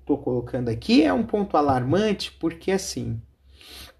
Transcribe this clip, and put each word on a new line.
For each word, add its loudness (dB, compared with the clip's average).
tô 0
colocando -4
aqui 4
é 4
um 0
ponto -2
alarmante, 2
porque, -4
assim, -4